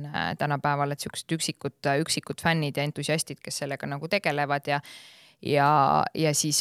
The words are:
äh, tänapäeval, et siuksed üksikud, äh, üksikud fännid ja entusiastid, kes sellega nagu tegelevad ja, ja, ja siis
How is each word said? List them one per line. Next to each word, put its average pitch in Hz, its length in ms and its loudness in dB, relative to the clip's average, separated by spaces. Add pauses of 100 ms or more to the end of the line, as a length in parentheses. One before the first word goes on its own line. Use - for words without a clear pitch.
äh, 147 320 -4
tänapäeval, 143 560 0
et 143 80 -10
siuksed - 320 -8
üksikud, - 460 -6 (100)
äh, 139 140 4
üksikud - 420 -6
fännid 160 320 2
ja 143 80 0
entusiastid, 151 560 -4
kes - 220 -8
sellega 139 260 -6
nagu 143 180 -8
tegelevad 147 640 0
ja, 143 80 2 (640)
ja, 143 280 4 (440)
ja 156 240 2
siis 151 240 0